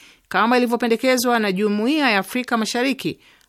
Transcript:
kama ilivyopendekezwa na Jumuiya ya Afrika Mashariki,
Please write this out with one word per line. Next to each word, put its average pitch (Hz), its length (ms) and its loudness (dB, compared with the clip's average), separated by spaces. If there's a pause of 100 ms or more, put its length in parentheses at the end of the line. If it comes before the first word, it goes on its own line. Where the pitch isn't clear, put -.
(280)
kama 220 280 2
ilivyopendekezwa 240 800 0
na 208 140 0
Jumuiya 214 580 0
ya 202 80 2
Afrika 240 380 -4
Mashariki, 240 640 -2 (300)